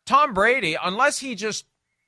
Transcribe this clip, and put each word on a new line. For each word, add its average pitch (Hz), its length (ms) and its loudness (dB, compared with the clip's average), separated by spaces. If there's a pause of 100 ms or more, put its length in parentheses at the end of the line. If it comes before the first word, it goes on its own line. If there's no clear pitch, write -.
Tom 277 280 4
Brady, 196 480 0
unless 226 380 0
he 262 160 -10
just, 202 300 -8 (420)